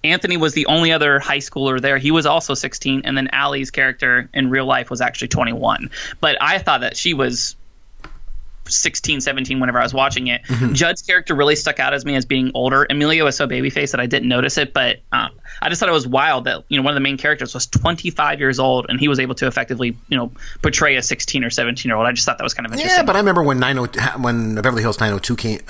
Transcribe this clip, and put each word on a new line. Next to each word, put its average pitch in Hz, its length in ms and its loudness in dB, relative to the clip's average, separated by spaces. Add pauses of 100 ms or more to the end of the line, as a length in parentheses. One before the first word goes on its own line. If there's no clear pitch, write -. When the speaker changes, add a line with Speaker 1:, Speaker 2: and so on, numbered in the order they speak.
Speaker 1:
Anthony 175 320 2
was 160 180 2
the 151 120 0
only 165 260 4
other 143 260 4
high 143 200 0
schooler 135 420 -2
there. 135 180 2
He 143 140 2
was 160 120 4
also 151 300 2
sixteen. 135 500 -4
And 135 120 -2
then 131 160 -2
Allie's 139 400 -2
character 127 600 0
in 135 160 0
real 131 180 0
life 127 240 0
was 123 100 -6
actually 123 280 -4
twenty-one. 117 640 -2 (300)
But 151 200 2
I 170 200 2
thought 135 220 0
that - 140 -4
she 175 180 -2
was 127 420 -2 (1080)
sixteen, - 540 -2
seventeen 131 400 -2
whenever 123 180 2
I 123 40 4
was 120 100 0
watching 131 360 0
it. 120 160 0
Speaker 2:
Mm-hmm. 123 280 0
Speaker 1:
Judd's 165 300 2
character 180 320 2
really 143 220 6
stuck 147 240 -2
out 135 120 2
as 135 140 -4
me 143 80 0
as 131 100 2
being 131 300 0
older. 131 340 4
Emilio 151 380 2
was 135 100 2
so 143 100 0
babyface 135 440 -2
that 127 100 0
I 123 60 0
didn't 123 220 0
notice 127 280 2
it, 143 160 0
but, 123 280 0 (120)
um, 123 180 0 (300)
I - 80 -2
just 170 120 -2
thought 196 100 2
it - 20 2
was 139 140 2
wild 135 400 2
that, 120 220 -4
you 143 100 0
know, 131 40 2
one 143 100 2
of 143 40 0
the 139 60 0
main 139 160 -2
characters 147 340 -2
was 123 140 -4
twenty-five 160 760 0
years 135 180 0
old 127 300 2
and 127 100 -2
he 139 80 2
was 135 140 2
able 127 160 -2
to 135 100 -2
effectively, 123 500 -2 (120)
you 139 80 -2
know, 120 160 -4 (300)
portray 147 340 2
a 120 60 0
sixteen - 420 -4
or 117 60 -2
seventeen-year-old. 120 560 0
I 123 60 2
just 120 120 -2
thought - 140 -2
that - 60 -6
was - 100 -4
kind 120 100 -8
of 113 80 -8
interesting. 330 260 2
Speaker 2:
Yeah, 320 60 4
but 196 120 2
I - 20 4
remember 185 240 4
when 139 160 2
nine 131 200 0
oh, 123 80 -2 (320)
when 117 360 0
Beverly 113 260 0
Hills 107 180 0
nine 107 140 2
oh 101 60 0
two 120 180 -2
came, 107 340 -4